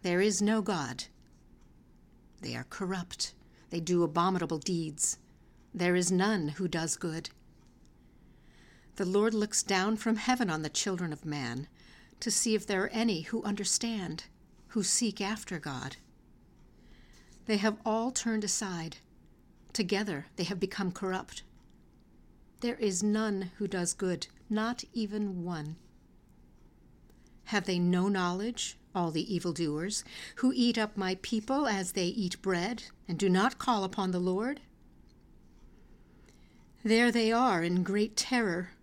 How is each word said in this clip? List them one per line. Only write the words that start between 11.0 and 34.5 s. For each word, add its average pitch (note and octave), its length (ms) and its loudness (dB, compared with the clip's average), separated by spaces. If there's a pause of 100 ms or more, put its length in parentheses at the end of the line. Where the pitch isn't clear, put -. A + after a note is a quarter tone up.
of D3 120 -12
man C#3 420 -6 (520)
to A3+ 120 -2
see A3 240 2
if G3+ 100 0
there G3 180 0
are A3 60 -2
any A3 320 0
who A3+ 220 -4
understand, G3+ 800 -2 (440)
who G#3+ 140 -2
seek G#3 380 0
after G3+ 380 -4
God. C3+ 380 -8 (1500)
They G#3+ 120 2
have G#3+ 280 2
all A3+ 260 0
turned A3 320 -2
aside. F3 540 -4 (720)
Together F#3+ 540 0 (100)
they F3+ 80 -2
have F#3 160 -4
become F#3+ 320 -2
corrupt. F#3 520 -6 (1160)
There A#3+ 180 -4
is G3+ 260 0
none G#3 540 0
who G3+ 100 -2
does F3+ 260 -2
good, F3+ 340 -2 (220)
not A3 340 -2 (100)
even G#3 500 -4
one. D#3+ 340 -6 (1700)
Have G3+ 200 0
they F3+ 140 0
no F3+ 300 4
knowledge, F#3+ 680 -2 (160)
all F3 180 0
the D#3+ 220 -2
evildoers, E3+ 680 -2 (340)
who B3+ 160 4
eat A#3+ 240 4
up G#3+ 200 -2
my F#3 240 0
people B3+ 460 0
as G3 260 -2
they F3+ 140 0
eat F3+ 340 -2
bread, F#3+ 420 -2 (240)
and E3+ 100 -4
do G3 120 2
not F#3+ 300 4
call A3 240 2
upon F#3+ 280 -2
the F3+ 80 0
Lord? G3 400 -2 (2250)